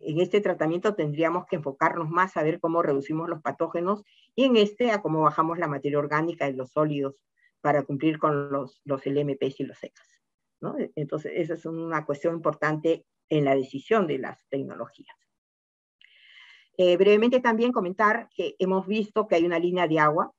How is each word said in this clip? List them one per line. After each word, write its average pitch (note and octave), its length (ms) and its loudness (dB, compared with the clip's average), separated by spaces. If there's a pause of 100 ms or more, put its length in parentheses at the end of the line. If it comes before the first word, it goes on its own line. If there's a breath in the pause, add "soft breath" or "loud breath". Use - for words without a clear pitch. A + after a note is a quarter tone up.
en D#3 200 -2
este F#3 200 2
tratamiento F3+ 540 -2
tendríamos D#3+ 520 -2
que F3+ 100 -4
enfocarnos D#3+ 540 -2
más F#3 260 0
a E3 60 -2
ver D#3+ 160 0
cómo E3 240 0
reducimos D#3 460 -2
los D#3 140 -8
patógenos E3+ 600 -4 (320 soft breath)
y B3 100 2
en B3 120 4
este G#3+ 340 2
a G3+ 120 0
cómo D#3 200 0
bajamos D#3+ 360 2
la E3+ 100 -2
materia C#3+ 300 -2
orgánica D3+ 480 -2
de C3+ 80 -2
los B2+ 180 -8
sólidos C#3+ 420 0 (460)
para C#3+ 220 2
cumplir D3+ 360 -2
con C#3+ 320 0
los, C#3 340 -6
los C#3 220 -4
L C#3 140 0
M C#3+ 160 -2
Ps C3+ 240 -6
y - 40 -4
los - 180 -14
ecas, - 240 -20 (540)
¿no? B3 160 -6 (200)
Entonces, D3+ 400 -6
esa E3 180 -2
es D#3+ 120 -12
una E3 380 -6
cuestión E3 300 -2
importante D#3 720 -2 (220)
en D3+ 160 2
la C3+ 100 4
decisión C#3 520 0
de C#3+ 120 -4
las - 200 -10 (100)
tecnologías. - 680 -10 (1600 soft breath)
Eh, F3+ 200 6
brevemente G#3 440 6
también A#3+ 320 2
comentar G#3+ 600 0
que F3 240 -4
hemos F#3+ 280 0
visto G#3 420 -2
que F3 80 4
hay E3+ 100 4
una E3+ 140 0
línea F3 260 0
de D#3 140 2
agua, D3+ 380 2